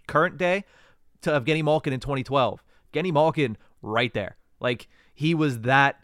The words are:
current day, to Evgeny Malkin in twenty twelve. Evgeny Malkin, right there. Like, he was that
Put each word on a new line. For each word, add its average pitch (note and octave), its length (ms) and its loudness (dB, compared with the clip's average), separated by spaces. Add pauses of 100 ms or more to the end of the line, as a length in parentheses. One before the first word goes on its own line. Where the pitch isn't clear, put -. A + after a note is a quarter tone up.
current D#3 300 0
day, F#3 260 -2 (600)
to E3 80 0
Evgeny D3+ 320 0
Malkin D3+ 280 0
in C3 80 -4
twenty C3+ 240 -6
twelve. B2+ 400 0 (300)
Evgeny E3+ 180 -2
Malkin, D3 460 2 (240)
right A#2 320 -2
there. F#2+ 240 -6 (220)
Like, B2 280 -4 (240)
he D#3 220 0
was D3 280 0
that C#3 420 2